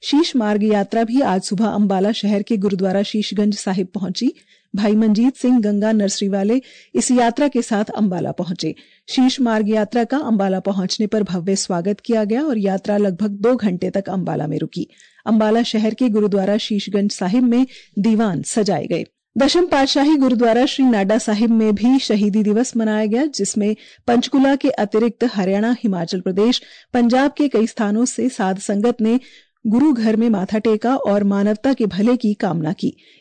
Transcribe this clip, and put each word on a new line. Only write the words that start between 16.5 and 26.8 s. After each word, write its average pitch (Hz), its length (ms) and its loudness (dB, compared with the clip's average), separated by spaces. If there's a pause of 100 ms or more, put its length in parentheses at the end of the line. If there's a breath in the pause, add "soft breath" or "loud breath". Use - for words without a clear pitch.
शीशगंज 202 540 -2
साहिब 233 320 0
में 247 240 2 (320 loud breath)
दीवान 208 420 2
सजाए 190 460 -2
गए। - 180 -4 (320)
दशम 277 280 4
पातशाही 285 500 2
गुरुद्वारा 247 500 2
श्री 269 200 0
नाडा 214 320 2
साहिब 220 320 0
में 220 260 2
भी 247 240 4
शहीदी 208 440 2
दिवस 214 340 0
मनाया 220 280 0
गया, 233 200 0
जिसमें 208 500 -2 (320 loud breath)
पंचकुला 269 480 2
के 269 140 0
अतिरिक्त 214 540 -2
हरियाणा, 202 600 0
हिमाचल 185 360 -4
प्रदेश, 196 420 0 (320 loud breath)